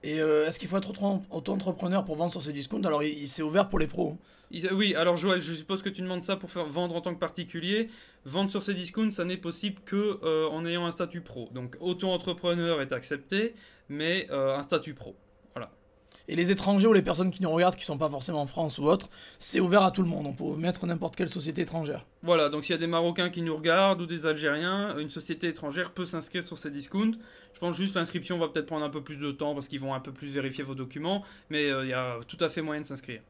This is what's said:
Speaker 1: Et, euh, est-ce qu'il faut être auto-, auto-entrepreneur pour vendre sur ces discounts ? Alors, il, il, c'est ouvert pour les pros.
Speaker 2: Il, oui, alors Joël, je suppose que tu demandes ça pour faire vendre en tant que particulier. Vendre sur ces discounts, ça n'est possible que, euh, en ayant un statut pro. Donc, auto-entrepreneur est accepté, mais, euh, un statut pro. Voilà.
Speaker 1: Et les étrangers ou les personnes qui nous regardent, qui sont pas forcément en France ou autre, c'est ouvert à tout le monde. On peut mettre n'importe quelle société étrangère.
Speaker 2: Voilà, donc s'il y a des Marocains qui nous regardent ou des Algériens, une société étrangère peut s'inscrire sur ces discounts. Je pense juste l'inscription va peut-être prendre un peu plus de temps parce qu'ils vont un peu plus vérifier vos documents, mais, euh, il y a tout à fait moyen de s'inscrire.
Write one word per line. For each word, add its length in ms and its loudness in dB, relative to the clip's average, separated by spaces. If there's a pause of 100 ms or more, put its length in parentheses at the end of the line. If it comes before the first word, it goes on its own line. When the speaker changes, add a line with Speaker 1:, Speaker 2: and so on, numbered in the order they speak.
Speaker 1:
Et, 180 -2
euh, 260 6
est-ce 120 -2
qu'il 100 -8
faut 80 -2
être 140 -2
auto-, 400 0
auto-entrepreneur 720 0
pour 120 -4
vendre 140 0
sur 120 -8
ces 100 -6
discounts ? 320 -4
Alors, 180 2
il, 160 -2
il, 100 -8
c'est 140 -6
ouvert 260 2
pour 120 2
les 80 4
pros. 280 -2 (360)
Speaker 2:
Il, 200 -4
oui, 220 2
alors 220 4
Joël, 260 2
je 120 -6
suppose 280 -4
que 60 -4
tu 140 -6
demandes 200 -4
ça 140 -2
pour 160 -12
faire 140 -2
vendre 280 -2
en 60 -2
tant 120 -4
que 60 -8
particulier. 680 -2 (360)
Vendre 240 0
sur 140 -2
ces 120 -2
discounts, 360 0
ça 140 -2
n'est 140 -2
possible 460 -6
que, 380 0
euh, 280 2
en 160 -4
ayant 200 0
un 60 -2
statut 300 -6
pro. 300 -12
Donc, 280 -10
auto-entrepreneur 1000 0
est 120 -2
accepté, 600 -2 (340)
mais, 420 0
euh, 260 2
un 60 -4
statut 320 -2
pro. 220 -14 (380)
Voilà. 180 -10 (560)
Speaker 1:
Et 80 -2
les 160 4
étrangers 340 6
ou 60 10
les 100 10
personnes 280 2
qui 120 -4
nous 80 2
regardent, 240 6
qui 120 -10
sont 120 -4
pas 120 2
forcément 320 -4
en 40 -2
France 320 -2
ou 60 -2
autre, 240 4 (300)
c'est 220 0
ouvert 220 8
à 80 6
tout 120 0
le 60 4
monde. 180 -2
On 60 -4
peut 280 -4
mettre 260 -2
n'importe 300 -2
quelle 140 0
société 320 -4
étrangère. 440 -4 (160)
Speaker 2:
Voilà, 280 6
donc 140 -2
s'il 100 2
y 20 2
a 20 -2
des 80 0
Marocains 440 2
qui 120 -4
nous 140 0
regardent 460 6
ou 40 -2
des 200 -4
Algériens, 720 2
une 100 -4
société 400 -4
étrangère 420 -4
peut 140 -6
s'inscrire 400 -6
sur 140 -12
ces 120 -8
discounts. 420 0 (420)
Je 60 -18
pense 160 -2
juste 200 0
l'inscription 400 -2
va 120 0
peut-être 180 -2
prendre 180 -4
un 60 -4
peu 120 -8
plus 140 -12
de 160 -4
temps 220 -4
parce 140 -8
qu'ils 120 -8
vont 140 -4
un 60 -4
peu 120 -12
plus 160 -12
vérifier 340 -4
vos 120 -6
documents, 500 -4 (240)
mais, 220 0
euh, 140 0
il 40 -4
y 60 -2
a 240 -2 (100)
tout 120 -14
à 100 2
fait 100 -4
moyen 220 -4
de 40 -10
s'inscrire. 440 -10